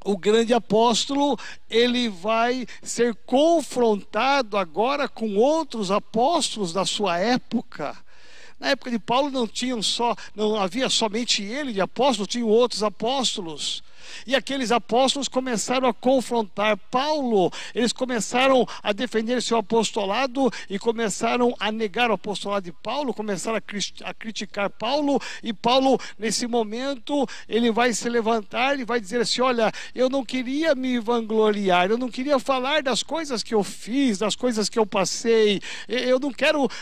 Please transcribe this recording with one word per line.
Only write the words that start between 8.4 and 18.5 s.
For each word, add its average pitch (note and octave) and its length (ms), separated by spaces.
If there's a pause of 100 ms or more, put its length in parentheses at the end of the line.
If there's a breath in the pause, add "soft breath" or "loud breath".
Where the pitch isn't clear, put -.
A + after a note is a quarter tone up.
Na C4 100
época C4 200
de A#3 80
Paulo C4 320
não C4 160
tinham A#3+ 340
só, A#3 340 (200 loud breath)
não G#3+ 220
havia G3+ 340
somente A3 520
ele B3 300
de G3 80
apóstolo, G#3+ 460
tinham A#3 220
outros A3 340
apóstolos. G#3 1000 (440 loud breath)
E B3 80
aqueles C4 380
apóstolos B3 560
começaram B3+ 600
a A#3 60
confrontar A3 840 (140)
Paulo, B3+ 600 (220 loud breath)
eles A3+ 200
começaram B3+ 760 (160 loud breath)